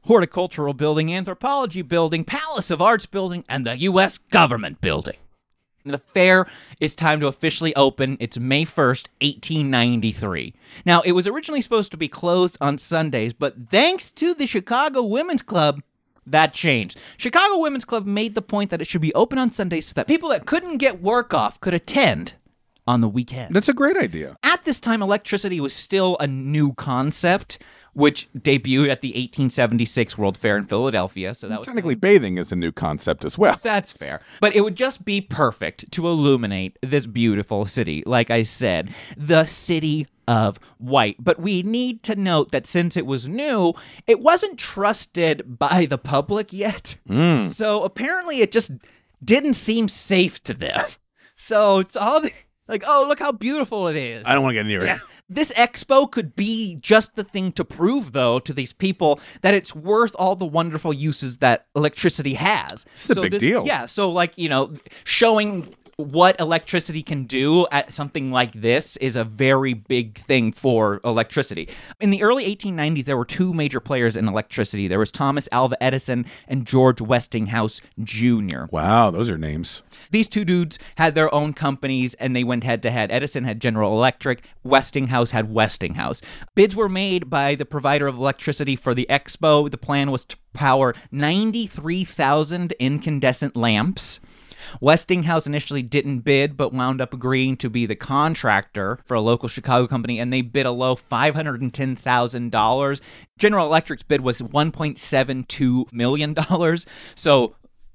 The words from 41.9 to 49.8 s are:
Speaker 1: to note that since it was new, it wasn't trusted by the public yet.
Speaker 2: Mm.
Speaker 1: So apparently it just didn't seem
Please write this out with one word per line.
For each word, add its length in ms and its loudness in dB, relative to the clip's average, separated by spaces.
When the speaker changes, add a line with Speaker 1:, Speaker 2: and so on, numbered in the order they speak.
Speaker 1:
to 120 -4
note 360 0
that 140 -4
since 300 -2
it 100 -2
was 220 -6
new, 460 0
it 140 6
wasn't 360 2
trusted 1040 -2
by 260 4
the 120 -2
public 560 -2
yet. 420 -6
Speaker 2:
Mm. 400 4
Speaker 1:
So 340 -2
apparently 560 -4
it 140 2
just 180 0
didn't 340 4
seem 340 0